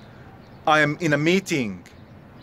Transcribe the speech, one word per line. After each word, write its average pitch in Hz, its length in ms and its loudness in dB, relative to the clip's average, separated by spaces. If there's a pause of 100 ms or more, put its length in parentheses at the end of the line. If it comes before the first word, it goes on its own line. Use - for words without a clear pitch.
(680)
"I 151 160 4
am 151 180 -4
in 160 60 0
a 147 80 2
meeting. 156 540 -2 (720)